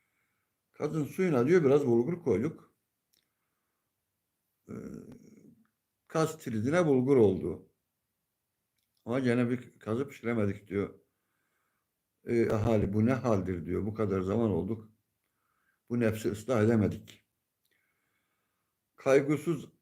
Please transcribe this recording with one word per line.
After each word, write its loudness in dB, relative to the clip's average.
kazın -4
suyuna 0
diyor 4
biraz 4
bulgur 0
koyduk. -4
Ee, -14
kaz -2
tridine -2
bulgur 4
oldu. 2
Ama -4
gene 0
bir -8
kazıp -4
pişiremedik -4
diyor. -4
"Ey 0
ahali 0
bu 2
ne 2
haldir?" -2
diyor. -4
"Bu -6
kadar -2
zaman 0
olduk. -4
Bu -2
nefsi 0
ıslah -2
edemedik. 0
Kaygısız 0